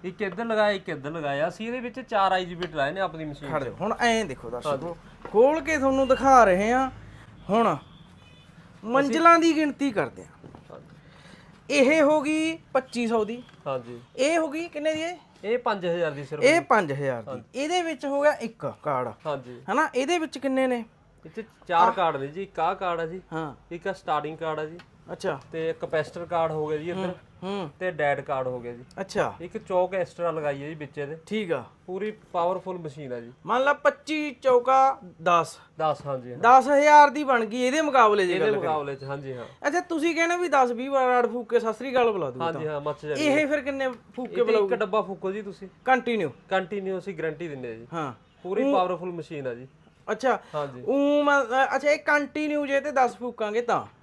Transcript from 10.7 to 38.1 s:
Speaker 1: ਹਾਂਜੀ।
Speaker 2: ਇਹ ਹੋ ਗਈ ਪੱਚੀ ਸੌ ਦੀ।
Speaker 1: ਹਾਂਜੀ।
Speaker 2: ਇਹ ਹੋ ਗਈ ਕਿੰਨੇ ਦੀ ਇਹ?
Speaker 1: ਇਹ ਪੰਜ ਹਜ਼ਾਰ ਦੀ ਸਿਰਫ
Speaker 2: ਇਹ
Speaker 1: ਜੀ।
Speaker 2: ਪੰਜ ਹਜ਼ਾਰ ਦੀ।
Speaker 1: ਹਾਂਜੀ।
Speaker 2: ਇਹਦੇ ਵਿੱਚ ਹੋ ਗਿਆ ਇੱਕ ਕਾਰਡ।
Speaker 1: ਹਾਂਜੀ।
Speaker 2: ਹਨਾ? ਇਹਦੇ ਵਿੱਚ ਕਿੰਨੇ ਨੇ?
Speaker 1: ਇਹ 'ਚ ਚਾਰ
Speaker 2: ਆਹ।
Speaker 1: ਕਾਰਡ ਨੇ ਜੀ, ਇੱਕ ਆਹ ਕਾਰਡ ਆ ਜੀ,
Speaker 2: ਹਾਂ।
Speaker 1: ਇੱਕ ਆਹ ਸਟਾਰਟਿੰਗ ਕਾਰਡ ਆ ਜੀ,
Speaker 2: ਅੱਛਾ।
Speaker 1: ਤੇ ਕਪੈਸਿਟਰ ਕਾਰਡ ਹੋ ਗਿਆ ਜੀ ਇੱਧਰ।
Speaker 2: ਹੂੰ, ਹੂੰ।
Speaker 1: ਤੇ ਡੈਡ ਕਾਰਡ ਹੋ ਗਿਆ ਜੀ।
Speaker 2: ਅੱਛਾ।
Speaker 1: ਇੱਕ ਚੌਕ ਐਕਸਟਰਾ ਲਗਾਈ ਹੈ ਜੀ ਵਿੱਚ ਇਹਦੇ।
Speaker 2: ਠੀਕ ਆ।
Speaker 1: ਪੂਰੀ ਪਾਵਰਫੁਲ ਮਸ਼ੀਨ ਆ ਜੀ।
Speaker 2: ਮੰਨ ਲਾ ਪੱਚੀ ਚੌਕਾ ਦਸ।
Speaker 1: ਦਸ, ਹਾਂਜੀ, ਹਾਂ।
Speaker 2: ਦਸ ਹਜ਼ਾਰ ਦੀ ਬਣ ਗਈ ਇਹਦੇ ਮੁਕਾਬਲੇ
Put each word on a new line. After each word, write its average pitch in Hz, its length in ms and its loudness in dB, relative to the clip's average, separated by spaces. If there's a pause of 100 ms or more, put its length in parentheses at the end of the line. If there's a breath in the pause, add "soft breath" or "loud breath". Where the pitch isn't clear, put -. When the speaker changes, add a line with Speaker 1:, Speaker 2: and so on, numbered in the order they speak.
Speaker 1:
ਹਾਂਜੀ। - 1000 -14
Speaker 2:
ਇਹ 294 280 6
ਹੋ 302 180 6
ਗਈ 311 380 -2 (140)
ਪੱਚੀ 240 340 -2
ਸੌ 220 180 0
ਦੀ। 233 180 -8 (240)
Speaker 1:
ਹਾਂਜੀ। 123 340 -8 (160)
Speaker 2:
ਇਹ 311 220 2
ਹੋ 320 100 0
ਗਈ 320 200 -8
ਕਿੰਨੇ 311 260 -4
ਦੀ 311 60 -4
ਇਹ? 339 160 -6 (280)
Speaker 1:
ਇਹ 233 140 0
ਪੰਜ 202 280 -4
ਹਜ਼ਾਰ 170 240 0
ਦੀ 143 140 -10
ਸਿਰਫ 151 180 -6
Speaker 2:
ਇਹ 285 120 6
Speaker 1:
ਜੀ। 339 60 4
Speaker 2:
ਪੰਜ 180 320 2
ਹਜ਼ਾਰ 135 300 -2
ਦੀ। 135 80 -14
Speaker 1:
ਹਾਂਜੀ। 127 300 -12
Speaker 2:
ਇਹਦੇ 339 220 0
ਵਿੱਚ 311 240 -6
ਹੋ 277 160 -2
ਗਿਆ 294 100 6
ਇੱਕ 220 400 -6 (100)
ਕਾਰਡ। 127 300 -2 (140)
Speaker 1:
ਹਾਂਜੀ। 127 360 -8 (100)
Speaker 2:
ਹਨਾ? 294 220 0
ਇਹਦੇ 277 240 0
ਵਿੱਚ 311 200 -6
ਕਿੰਨੇ 262 280 -2
ਨੇ? 240 180 -4 (420)
Speaker 1:
ਇਹ 156 40 -18
'ਚ - 160 -14 (220)
ਚਾਰ 175 200 4
Speaker 2:
ਆਹ। 233 40 2
Speaker 1:
ਕਾਰਡ 165 240 0
ਨੇ 135 100 -4
ਜੀ, 160 160 -10
ਇੱਕ 185 180 -10
ਆਹ 175 140 0
ਕਾਰਡ 175 260 -4
ਆ 165 60 -4
ਜੀ, 175 160 -12 (100)
Speaker 2:
ਹਾਂ। 160 220 -8 (160)
Speaker 1:
ਇੱਕ 175 180 -8
ਆਹ 185 60 -4
ਸਟਾਰਟਿੰਗ 156 440 -4
ਕਾਰਡ 156 200 -4
ਆ 156 60 -4
ਜੀ, 165 140 -12 (340)
Speaker 2:
ਅੱਛਾ। 170 280 -6 (120)
Speaker 1:
ਤੇ 165 280 -4
ਕਪੈਸਿਟਰ 160 440 -4
ਕਾਰਡ 165 280 -2
ਹੋ 156 140 -4
ਗਿਆ 151 120 -4
ਜੀ 165 120 -6
ਇੱਧਰ। 190 160 -4
Speaker 2:
ਹੂੰ, 180 80 -6 (280)
ਹੂੰ। 185 280 -6 (100)
Speaker 1:
ਤੇ 185 100 -2
ਡੈਡ 143 300 -2
ਕਾਰਡ 135 260 -4
ਹੋ 127 140 -6
ਗਿਆ 120 120 -12
ਜੀ। 123 120 -16 (160)
Speaker 2:
ਅੱਛਾ। 185 400 -4
Speaker 1:
ਇੱਕ 180 180 -12
ਚੌਕ 185 360 0
ਐਕਸਟਰਾ 170 360 -4
ਲਗਾਈ 147 320 -4
ਹੈ 147 60 -10
ਜੀ 165 60 -10
ਵਿੱਚ 147 240 -12
ਇਹਦੇ। 147 280 -8
Speaker 2:
ਠੀਕ 202 260 -4
ਆ। 123 120 -4 (220)
Speaker 1:
ਪੂਰੀ 190 240 -6
ਪਾਵਰਫੁਲ 180 680 -4
ਮਸ਼ੀਨ 147 340 -10
ਆ 120 80 -8
ਜੀ। 120 120 -18 (140)
Speaker 2:
ਮੰਨ 247 180 0
ਲਾ 285 80 4
ਪੱਚੀ 285 720 -2
ਚੌਕਾ 262 560 4 (240)
ਦਸ। 170 360 2 (200)
Speaker 1:
ਦਸ, 151 280 -2
ਹਾਂਜੀ, 127 260 -6
ਹਾਂ। 127 60 -12
Speaker 2:
ਦਸ 240 300 8
ਹਜ਼ਾਰ 294 420 10
ਦੀ 294 140 -4
ਬਣ 247 200 2
ਗਈ 233 180 -2
ਇਹਦੇ 262 180 2
ਮੁਕਾਬਲੇ 220 460 6